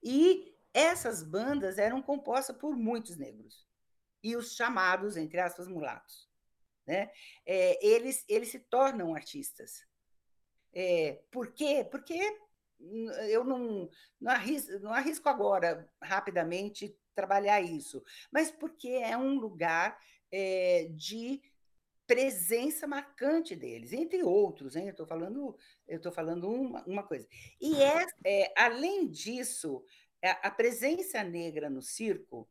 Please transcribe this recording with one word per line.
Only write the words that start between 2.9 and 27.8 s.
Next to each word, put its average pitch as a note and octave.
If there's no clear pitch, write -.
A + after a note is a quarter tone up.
negros. -
E A3+
os A#3
chamados, G3
entre D#3+
aspas, F3+
mulatos, D3
né? F#3
É, F3+
eles, A#3
eles A#3
se B3+
tornam A#3
artistas. -
É, F3
por A#3+
quê? C#4+
Porque, E4
hum, A3+
eu A3+
não, A#3+
não A#3
arris-, A#3+
não G#3
arrisco C#4+
agora, G3
rapidamente, F#3+
trabalhar G3+
isso, D#3+
mas D#4
porque -
é A#3
um C4+
lugar, F3
é, F#3
de A3+
presença C4
marcante C#4+
deles, A#2
entre E4
outros, F3
hein? F3+
Eu F#3+
tô D#3+
falando, G3
eu E3
tô F3
falando E3+
uma, B3
uma G3
coisa. C3+
E C#4+